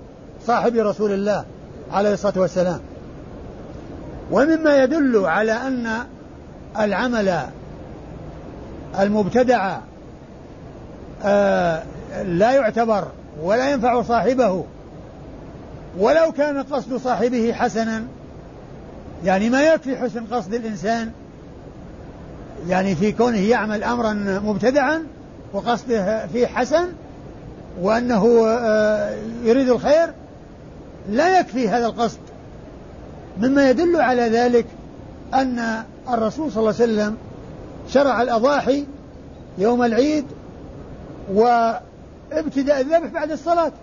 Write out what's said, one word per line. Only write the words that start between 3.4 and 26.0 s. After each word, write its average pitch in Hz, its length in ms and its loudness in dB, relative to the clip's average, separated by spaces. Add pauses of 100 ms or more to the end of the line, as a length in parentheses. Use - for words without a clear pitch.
ومما 302 460 4
يدل 262 500 4
على 208 260 2
أن 247 360 -2 (920)
العمل 208 600 2 (1600)
المبتدع، 208 800 4 (1500)
آه، 190 580 2 (400)
لا 196 300 4
يعتبر 226 520 2 (380)
ولا 240 280 2
ينفع 240 320 2
صاحبه 208 640 2 (1300)
ولو 302 340 6
كان 285 300 0
قصد 269 340 -4
صاحبه 233 560 0
حسنا، 220 520 -2 (1200)
يعني 196 260 2
ما 262 120 4
يكفي 302 340 4
حسن 233 300 -4
قصد 202 280 -4
الإنسان، 226 560 -4 (1600)
يعني 185 260 2
في 202 180 2
كونه 233 260 2
يعمل 214 460 2
أمرا 214 600 0
مبتدعا 262 640 2 (460)
وقصده 220 720 -2